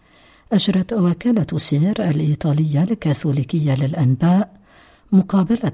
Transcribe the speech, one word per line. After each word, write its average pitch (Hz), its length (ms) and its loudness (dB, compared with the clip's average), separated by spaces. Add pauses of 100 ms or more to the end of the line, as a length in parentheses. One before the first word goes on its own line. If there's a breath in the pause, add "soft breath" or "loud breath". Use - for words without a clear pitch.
(520 soft breath)
أجرت 190 400 0
وكالة 185 540 0 (100)
سير 175 540 0
الإيطالية 151 720 0
الكاثوليكية 151 920 -2
للأنباء 156 840 0 (520 soft breath)
مقابلة 190 600 0